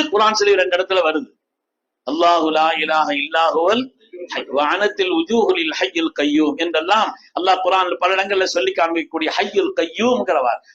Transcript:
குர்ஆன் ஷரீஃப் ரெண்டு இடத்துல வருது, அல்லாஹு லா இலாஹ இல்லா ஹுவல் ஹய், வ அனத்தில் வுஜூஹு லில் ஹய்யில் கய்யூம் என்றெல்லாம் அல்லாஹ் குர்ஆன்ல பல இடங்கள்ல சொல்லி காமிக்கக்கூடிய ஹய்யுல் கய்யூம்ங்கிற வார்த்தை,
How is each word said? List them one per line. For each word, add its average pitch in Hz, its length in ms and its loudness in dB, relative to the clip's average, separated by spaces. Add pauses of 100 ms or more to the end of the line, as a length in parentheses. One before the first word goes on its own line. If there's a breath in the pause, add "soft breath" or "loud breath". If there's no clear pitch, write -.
குர்ஆன் 214 300 2
ஷரீஃப் 202 220 4
ரெண்டு 180 160 0
இடத்துல 185 260 0
வருது, 156 280 -2 (760)
அல்லாஹு 165 460 2
லா 156 160 2 (100)
இலாஹ 156 380 0
இல்லா 160 340 0
ஹுவல் 180 340 0 (440)
ஹய், - 220 -8
வ 131 160 0
அனத்தில் 185 460 0
வுஜூஹு 185 420 2
லில் 165 220 -2
ஹய்யில் 165 380 -2
கய்யூம் 147 440 2
என்றெல்லாம் 170 520 0 (240 loud breath)
அல்லாஹ் 185 280 0
குர்ஆன்ல 180 360 0
பல 185 180 0
இடங்கள்ல 190 320 0
சொல்லி 185 260 -2
காமிக்கக்கூடிய 160 580 -2
ஹய்யுல் 190 420 -2
கய்யூம்ங்கிற 190 680 0
வார்த்தை, 120 320 -2